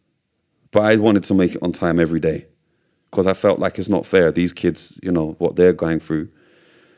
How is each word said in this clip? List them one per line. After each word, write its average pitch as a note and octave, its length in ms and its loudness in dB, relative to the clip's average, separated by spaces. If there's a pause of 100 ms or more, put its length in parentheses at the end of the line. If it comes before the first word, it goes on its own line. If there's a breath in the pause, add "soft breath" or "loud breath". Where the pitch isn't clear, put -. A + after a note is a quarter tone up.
(720)
But G#2 100 2
I G#2+ 140 4
wanted G#2 300 2
to - 80 -2
make F2+ 220 2
it - 60 -12
on F2 100 -4
time E2+ 280 -2
every E2 200 0
day D2+ 280 -4 (640)
'cause F#2 160 0
I F#2+ 60 2
felt G2+ 260 0
like G2 180 -4
it's F#2+ 120 -6
not F#2+ 160 -2
fair. F2 260 2
These F2 220 -2
kids, - 500 -6
you F#2 80 -6
know, D#2 260 -2
what - 180 -4
they're F2+ 160 6
going D#2+ 280 -2
through. D#2 300 -6 (680 soft breath)